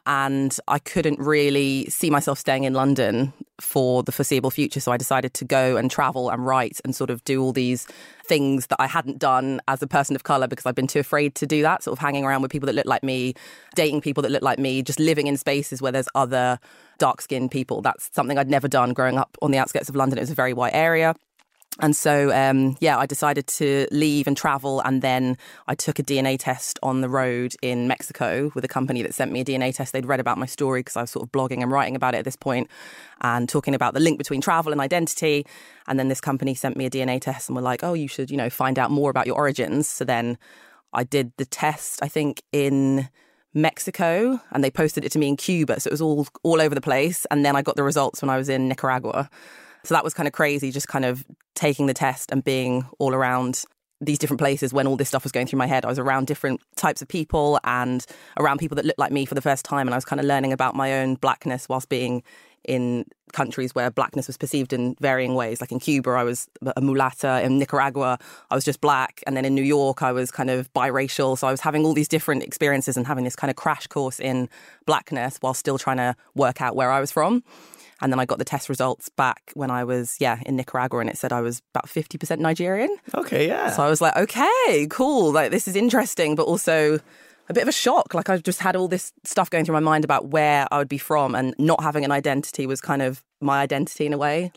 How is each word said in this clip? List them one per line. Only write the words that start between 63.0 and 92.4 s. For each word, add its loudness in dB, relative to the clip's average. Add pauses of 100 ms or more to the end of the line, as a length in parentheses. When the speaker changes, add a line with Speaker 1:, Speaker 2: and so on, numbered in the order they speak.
Speaker 1:
countries -4
where 0
blackness -2
was -12
perceived -2
in -2
varying 0
ways. -2
Like -8
in -4
Cuba, 0
I 2
was -4 (300)
a 0
mulatta. 2
In 2
Nicaragua, 0 (320)
I 0
was 0
just -2
black. 0
And -2
then 0
in 2
New 2
York, 2
I 2
was -2
kind -4
of -2
biracial. 0
So -2
I 2
was -2
having 2
all 4
these 2
different 0
experiences 0
and -2
having -2
this -4
kind -2
of -4
crash -2
course -4
in 0 (380)
blackness 0
while 0
still -2
trying 0
to 0 (200)
work 2
out -2
where 2
I 2
was -4
from. 2 (580)
And 2
then 2
I 2
got -2
the -4
test -6
results -2
back -2
when -4
I -2
was, -2
yeah, 0
in -2
Nicaragua, -2
and -2
it -8
said -4
I 0
was -4 (120)
about -4
fifty -6
percent -4
Nigerian. 0 (220)
Speaker 2:
Okay, 0
yeah. 0
Speaker 1:
So 0
I 4
was 4
like, 4
"Okay, 2
cool. 2
Like, 2
this -2
is -6
interesting," 2
but 2
also 2 (480)
a -6
bit 2
of 2
a 0
shock. 2
Like, -2
I've 0
just -2
had 0
all 0
this -4 (100)
stuff 0
going 2
through 0
my 4
mind 4
about 0
where 4
I 0
would -2
be -4
from, 0
and 0
not 4
having 0
an 0
identity -2